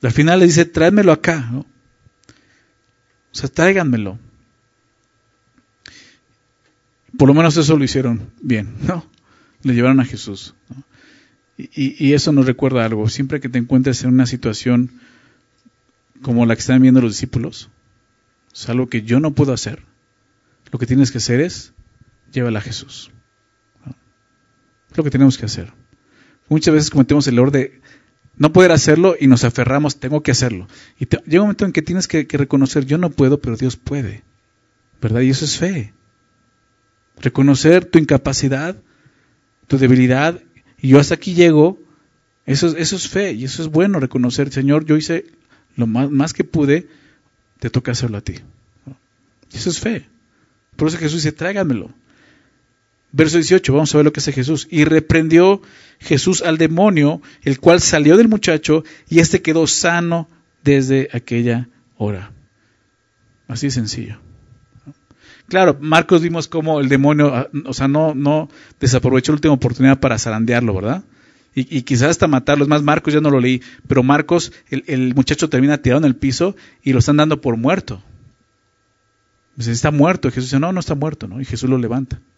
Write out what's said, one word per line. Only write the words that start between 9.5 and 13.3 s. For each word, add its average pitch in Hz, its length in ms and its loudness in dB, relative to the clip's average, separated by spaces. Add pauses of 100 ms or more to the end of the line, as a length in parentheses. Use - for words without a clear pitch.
Le 131 120 -2
llevaron 127 260 2
a 123 40 2
Jesús, - 500 -14 (140)
¿no? 131 160 -20 (760)
Y, - 60 -16 (100)
y, 139 340 -4
y 139 40 4
eso 147 200 2
nos 139 140 4
recuerda 127 380 -2
algo. 110 240 -2
Siempre 139 320 -6